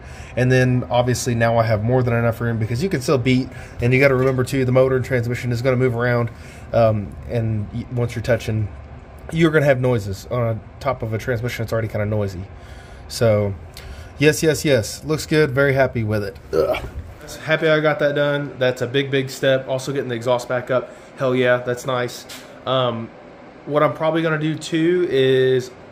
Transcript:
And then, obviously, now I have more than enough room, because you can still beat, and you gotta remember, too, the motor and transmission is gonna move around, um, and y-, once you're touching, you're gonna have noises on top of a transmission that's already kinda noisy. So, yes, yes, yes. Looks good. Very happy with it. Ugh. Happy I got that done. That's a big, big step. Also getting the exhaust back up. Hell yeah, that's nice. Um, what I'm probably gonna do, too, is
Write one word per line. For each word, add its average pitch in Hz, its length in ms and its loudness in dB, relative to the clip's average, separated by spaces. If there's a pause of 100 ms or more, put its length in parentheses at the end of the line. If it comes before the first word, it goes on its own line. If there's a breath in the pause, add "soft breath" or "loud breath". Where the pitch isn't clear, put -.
(360 loud breath)
And 127 160 2
then, 127 380 4
obviously, 123 440 2
now 117 240 2
I 113 60 6
have 110 180 2
more 123 200 2
than 123 100 0
enough 117 300 0
room, 117 160 0
because 117 240 -2
you 190 80 0
can 151 100 0
still 156 160 2
beat, 127 320 2 (320 loud breath)
and 123 140 2
you 131 60 6
gotta 135 140 6
remember, 127 300 2
too, 135 220 0
the 127 60 2
motor 131 240 4
and 127 80 -2
transmission 123 480 -2
is 117 100 -2
gonna 131 140 2
move 123 200 2
around, 120 340 0 (440 loud breath)
um, 110 400 2 (160)
and 110 420 -2
y-, 117 200 -8
once 120 220 -2
you're 113 80 -6
touching, 110 460 0 (640)
you're 165 180 4
gonna 151 140 4
have 135 160 4
noises 107 500 0
on 113 300 -2 (200)
top 127 220 -4
of 110 120 -4
a 110 40 -2
transmission 120 460 -4
that's - 80 -8
already 113 160 -2
kinda 107 180 -4
noisy. 98 380 -4 (640 loud breath)
So, 104 460 2 (640 loud breath)
yes, 147 240 4
yes, 156 220 2
yes. 131 400 0
Looks 147 220 -4
good. 156 240 4
Very 139 220 4
happy 127 320 0
with 107 200 0
it. 98 120 -12 (160)
Ugh. - 260 2 (680)
Happy 156 240 0
I 156 120 4
got 151 200 2
that 147 140 2
done. 143 440 -2
That's 127 240 0
a 120 40 -2
big, 135 240 0
big 135 200 0
step. 131 380 0
Also 131 240 -4
getting 131 160 -4
the 120 60 -4
exhaust 120 340 0
back 123 220 -2
up. 123 200 0 (260 loud breath)
Hell 127 180 0
yeah, 123 240 4
that's 123 280 -6
nice. 123 400 -4 (400 loud breath)
Um, 120 420 -2 (580)
what 147 160 0
I'm 147 120 2
probably 160 280 0
gonna 156 160 0
do, 156 180 -2
too, 170 540 0
is 131 600 2 (220)